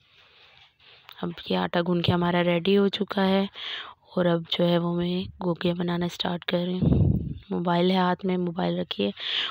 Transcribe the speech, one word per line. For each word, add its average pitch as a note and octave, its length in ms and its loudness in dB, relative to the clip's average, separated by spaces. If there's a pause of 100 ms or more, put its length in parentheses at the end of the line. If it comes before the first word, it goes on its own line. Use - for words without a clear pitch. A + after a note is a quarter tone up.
(1200)
अब F3 120 -6 (160)
ये G3 40 0
आटा F3+ 260 0
गूंद F3 240 0
के - 80 2
हमारा F3 280 2
रेडी F3 340 2
हो G3+ 140 4
चुका G3 340 -2
है F#3+ 260 2 (680)
और F3+ 100 2
अब E3+ 260 2
जो F3 120 2
है, F3 140 4
वो E3+ 160 0
मैं F3+ 320 -2 (140)
गोगियाँ F3 360 0
बनाना F3 320 -2
स्टार्ट F3 360 -4
कर - 140 0
रही F3+ 200 -2
हूँ। - 300 4 (440)
मोबाइल F3+ 400 2
है F#3+ 60 2
हाथ F3+ 260 2
में, F#3 120 0
मोबाइल F3 440 -2
रखिए। G3+ 320 -2 (380)